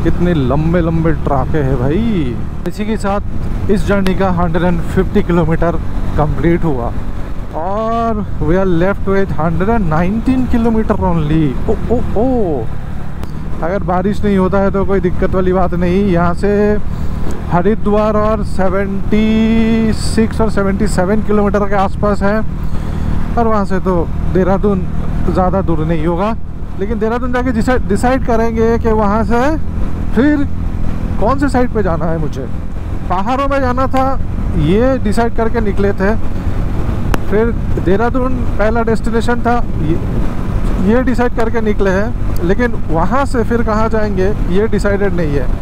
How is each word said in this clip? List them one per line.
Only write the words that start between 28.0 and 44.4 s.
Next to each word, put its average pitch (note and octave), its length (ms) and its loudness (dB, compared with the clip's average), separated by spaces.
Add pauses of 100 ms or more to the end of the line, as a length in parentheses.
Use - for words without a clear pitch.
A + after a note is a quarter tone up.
करेंगे A3+ 520 2
कि A3+ 140 0
वहाँ G#3+ 320 0
से A#3+ 320 2 (580)
फिर C#4+ 320 2 (760)
कौन B3+ 180 0
से C#4 100 0
साइड B3 220 2
पे G#3+ 120 -2
जाना E3 220 0
है E3 140 -2
मुझे। C#3 280 -4 (640)
पहाड़ों A#3+ 380 -2
में C#4 120 0
जाना B3+ 260 0
था, C4 340 0 (380)
ये A3 400 2
डिसाइड A3 380 0
करके A3+ 240 0
निकले G3 320 0
थे। G3 220 0 (1160)
फिर A3+ 220 2 (320)
देहरादून A#3+ 500 2 (240)
पहला A3 240 2
डेस्टिनेशन A3+ 580 0
था, A#3 140 2 (280)
ये, - 160 0 (920)
ये B3 120 4
डिसाइड A#3+ 340 0
करके A3+ 240 0
निकले G#3 300 0
हैं, G#3 540 -2
लेकिन A3 300 0 (160)
वहाँ G3 340 2
से A#3+ 200 0
फिर A#3 180 0
कहाँ A3 260 0
जाएंगे G#3 440 0 (180)